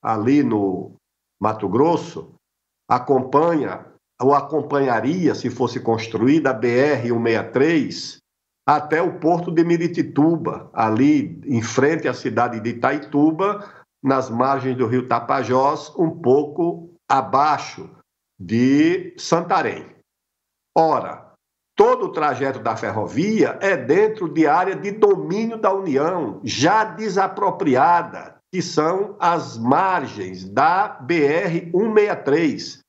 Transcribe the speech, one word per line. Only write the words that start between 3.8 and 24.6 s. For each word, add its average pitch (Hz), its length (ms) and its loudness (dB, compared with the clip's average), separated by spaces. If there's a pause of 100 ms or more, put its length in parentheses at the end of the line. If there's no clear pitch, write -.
ou 135 120 4
acompanharia, 143 1000 0
se - 140 -4
fosse 120 320 -4
construída, 120 720 2
a - 20 0
B 120 160 -2
R 123 420 0
um 117 80 0
meia 113 240 0
três, - 760 -2 (460)
até 151 360 2
o 175 180 -4
porto 170 320 0
de 165 140 4
Miritituba, 165 1040 0
ali 113 760 2
em 117 160 -2
frente 143 460 0
à 123 60 -2
cidade 113 480 -2
de 113 80 -4
Itaituba, 151 1000 0 (320)
nas 135 280 0
margens 127 480 -2
do 123 100 0
rio 123 180 -2
Tapajós, 131 920 0
um 165 120 2
pouco 151 840 0 (180)
abaixo 139 800 0 (500)
de 139 800 2
Santarém. 170 680 -2 (840)
Ora, 139 520 0 (500)
todo 233 320 4
o 147 40 -8
trajeto 135 460 -2
da 110 180 -4
ferrovia 117 840 -2
é 196 160 0
dentro 185 500 0
de 151 200 2
área 180 280 2